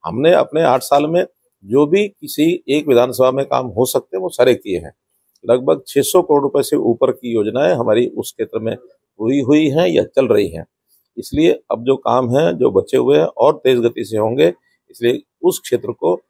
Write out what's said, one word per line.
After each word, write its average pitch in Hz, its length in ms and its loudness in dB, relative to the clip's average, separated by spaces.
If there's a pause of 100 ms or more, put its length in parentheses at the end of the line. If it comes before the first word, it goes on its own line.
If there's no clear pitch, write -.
हमने 123 280 2
अपने 147 300 0
आठ 131 200 2
साल 147 240 2
में 175 200 0 (380)
जो 131 220 2
भी 202 220 0
किसी 160 600 -4
एक 151 200 -2
विधानसभा 127 420 2
में 139 160 -4
काम 131 200 -2
हो 120 180 -2
सकते - 320 -4
हैं, 185 60 -4
वो 180 60 -6
सारे 123 260 2
किए 98 240 -6
हैं। 73 160 -12 (560)
लगभग 131 360 0
छह 139 160 -2
सौ 180 200 2
करोड़ 143 200 2
रुपए 139 200 -2
से 147 140 -2
ऊपर 120 340 0
की 120 240 -8
योजनाएं 120 400 0
हमारी 117 320 0
उस - 260 -10
क्षेत्र 110 260 -8
में 113 180 -6 (420)
पूरी 127 220 0
हुई 147 280 2
हैं 160 200 0
या 156 140 2
चल 131 260 0
रही 101 200 2
हैं। 82 180 -12 (520)
इसलिए 151 520 0
अब 113 140 -4
जो 135 120 0
काम 123 400 0
हैं, 170 220 0
जो 127 120 2
बचे 95 260 0
हुए 131 220 2
हैं, 160 80 2
और 151 380 0
तेज 131 140 4
गति 117 260 -2
से 107 140 -6
होंगे। 135 360 0 (360)
इसलिए 120 320 -2 (200)
उस 180 180 0
क्षेत्र - 320 -12
को - 380 -4